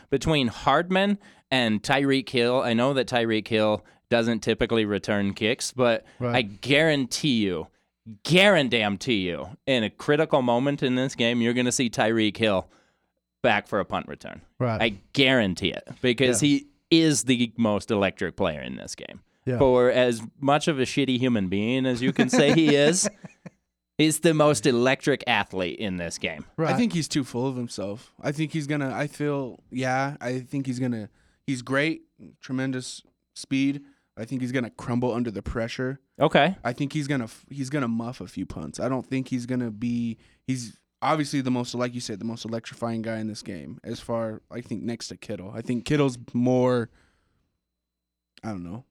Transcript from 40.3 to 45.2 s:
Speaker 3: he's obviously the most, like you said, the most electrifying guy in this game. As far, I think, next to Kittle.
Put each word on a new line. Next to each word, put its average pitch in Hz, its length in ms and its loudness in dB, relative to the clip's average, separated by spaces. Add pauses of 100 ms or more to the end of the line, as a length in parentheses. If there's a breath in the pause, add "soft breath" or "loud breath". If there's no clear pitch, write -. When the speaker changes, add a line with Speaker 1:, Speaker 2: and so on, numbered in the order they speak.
Speaker 3:
he's 123 300 -6 (240)
obviously 147 400 0
the 127 100 -2
most, 123 240 -2
like 123 200 -4
you 123 60 -8
said, 107 200 -8
the 104 60 -8
most 113 180 -8
electrifying 113 580 -6
guy 110 160 -6
in 110 80 -6
this 107 160 -10
game. 87 400 -14
As 117 180 -10
far, 113 500 -6
I 117 100 -12
think, 120 240 -8
next 113 240 -8
to 95 80 -14
Kittle. 101 360 -12